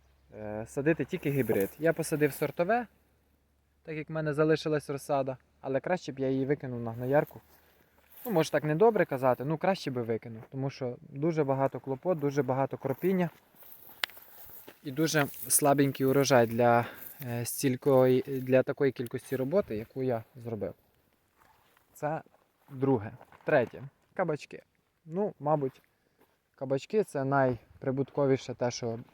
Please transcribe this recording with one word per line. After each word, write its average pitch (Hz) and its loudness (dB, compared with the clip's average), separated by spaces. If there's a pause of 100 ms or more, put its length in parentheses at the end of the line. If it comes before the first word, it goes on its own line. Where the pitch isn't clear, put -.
(400)
е, 107 -8
садити 147 0
тільки 151 -6
гібрид. 110 0
Я 160 2
посадив 151 0
сортове, 196 -2 (960)
так 160 -12
як 156 -10
в - -10
мене 156 -2
залишилась 156 2
розсада, 135 -2 (240)
але 135 -2
краще 175 -4
б 135 -12
я 131 0
її 135 0
викинув 131 -2
на 117 -6
гноярку. 131 0 (840)
Ну, 233 -4
може, 160 4
так 147 0
не 151 2
добре 208 6
казати, 127 0
ну, 151 -2
краще 185 -2
би 123 -2
викинув, 113 -6
тому 135 -4
що 123 -8
дуже 151 -2
багато 135 0
клопот, 156 -2
дуже 143 0
багато 131 -2
кропіння 180 0 (1500)
і 151 -8
дуже 151 2 (220)
слабенький 139 2
урожай 131 6
для, 117 4 (400)
е, 120 -4
стілької, 127 2
для 127 2
такої 139 0
кількості 127 -8
роботи, 135 -2
яку 113 -8
я 120 -2 (120)
зробив. 113 -8 (1200)
Це 151 -6 (480)
друге. 127 0 (340)
Третє. 127 0 (320)
Кабачки. - -6 (440)
Ну, 185 -6
мабуть, 143 -2 (720)
кабачки — 139 -2
це 135 -4
найприбутковіше 135 0
те, 120 -2
що 117 -6 (160)